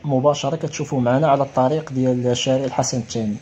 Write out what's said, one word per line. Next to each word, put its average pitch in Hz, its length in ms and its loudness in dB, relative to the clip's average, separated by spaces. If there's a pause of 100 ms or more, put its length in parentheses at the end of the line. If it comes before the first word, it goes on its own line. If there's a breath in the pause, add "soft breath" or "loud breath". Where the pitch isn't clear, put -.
مباشرة، 143 520 0
كتشوفوا 147 460 -4
معنا 127 260 2
على 139 160 4
الطريق 139 480 0
ديال 123 460 0
شارع 131 280 0
الحسن 127 320 -2
الثاني. 113 440 -4